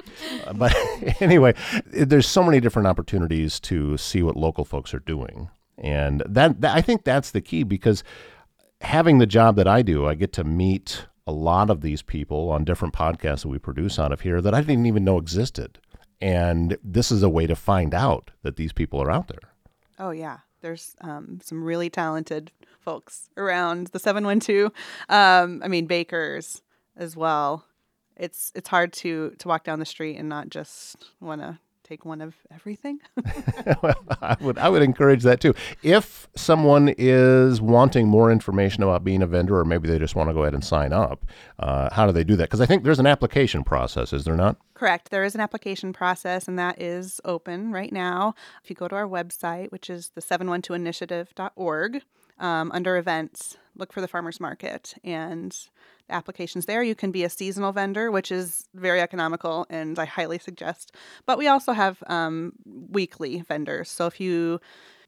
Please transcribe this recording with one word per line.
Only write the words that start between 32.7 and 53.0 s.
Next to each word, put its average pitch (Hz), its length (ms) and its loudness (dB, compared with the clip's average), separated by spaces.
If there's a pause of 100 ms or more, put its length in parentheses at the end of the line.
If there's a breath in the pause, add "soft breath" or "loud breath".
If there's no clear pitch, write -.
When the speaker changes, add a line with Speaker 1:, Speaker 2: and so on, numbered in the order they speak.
Speaker 2:
<laughs> - 120 -20
Speaker 1:
<laughs> - 640 -4
Well, 151 140 0 (260)
I 120 180 -2
would, 131 180 -2
I 165 120 2
would 170 140 4
encourage 135 400 4
that 123 180 6
too. 151 120 4 (280 loud breath)
If - 540 2
someone 147 640 6
is 127 640 6
wanting 120 460 6
more 113 240 8
information 98 520 2
about 90 200 2
being 95 180 0
a 90 60 2
vendor, 90 320 2
or 80 60 2
maybe 80 240 0
they 80 100 2
just 78 160 -2
wanna 80 180 0
go 78 100 0
ahead 73 100 0
and 67 100 -4
sign 73 300 0
up, 85 320 -2 (340 loud breath)
uh, 67 340 -2
how 107 120 4
do 98 80 6
they 82 100 2
do 101 140 4
that? 82 120 0
'Cause 113 120 -2
I 123 40 6
think 190 180 4
there's 143 160 4
an 135 80 6
application 131 560 2
process, 62 500 -2
is 71 120 -4
there 80 120 0
not? 101 200 2 (160)
Speaker 2:
Correct. 180 380 -2
There 196 120 0
is 202 120 -4
an 220 60 -4
application 196 520 -6
process, 180 540 -4
and 180 120 -6
that 180 220 -4
is 180 440 -10
open 180 460 -8
right 190 200 -8
now. 185 420 -2 (300 loud breath)
If - 60 -18
you 196 60 -12
go 175 120 -10
to 190 80 -8
our 202 120 -4
website, 175 640 -8
which - 180 -16
is 175 260 -14
the 165 60 -14
seven 180 280 -4
one 175 120 -2
two 180 120 -10
initiative 175 640 -8
dot 190 200 -10
org, 180 460 -4 (380)
um, 165 340 -4
under 180 240 -2
events, 165 600 -6 (180)